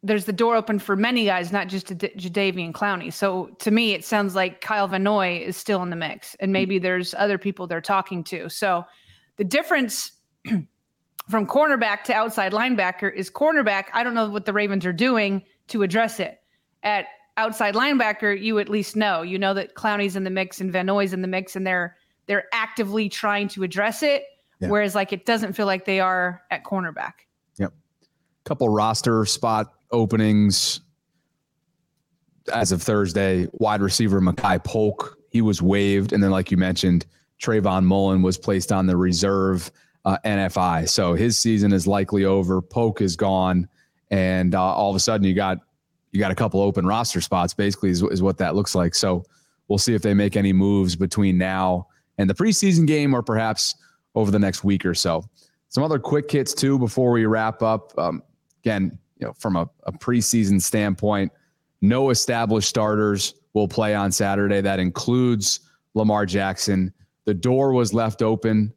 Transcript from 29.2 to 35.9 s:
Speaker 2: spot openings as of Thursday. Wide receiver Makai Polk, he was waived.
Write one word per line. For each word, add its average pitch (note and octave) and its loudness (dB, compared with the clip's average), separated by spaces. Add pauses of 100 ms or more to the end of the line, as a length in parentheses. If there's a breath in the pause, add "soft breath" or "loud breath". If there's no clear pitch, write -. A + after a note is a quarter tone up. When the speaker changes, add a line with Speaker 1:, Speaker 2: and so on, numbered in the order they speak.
Speaker 2:
spot G#2+ -2 (180)
openings G#2+ 2 (1700)
as A2 0
of F2+ 0
Thursday. F#2+ 0
Wide G#2+ 0
receiver G2 2
Makai F#2 2
Polk, - -2 (100)
he A#2 2
was G2+ 2
waived. G2 2